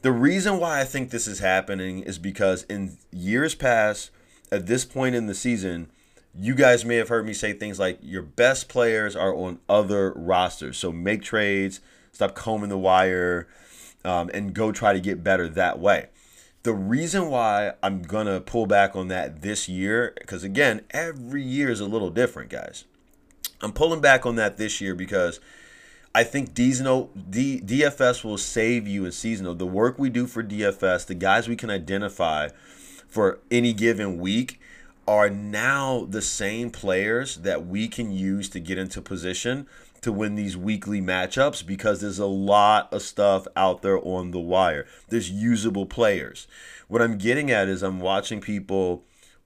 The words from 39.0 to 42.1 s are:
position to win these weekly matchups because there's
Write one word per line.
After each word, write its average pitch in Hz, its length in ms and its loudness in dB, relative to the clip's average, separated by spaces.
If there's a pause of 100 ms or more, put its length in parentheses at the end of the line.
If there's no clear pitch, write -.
position 98 640 -6 (360)
to 117 100 -2
win 104 240 -2
these 101 220 -4
weekly 101 440 -4
matchups 92 640 0
because 95 360 -2
there's 98 180 -6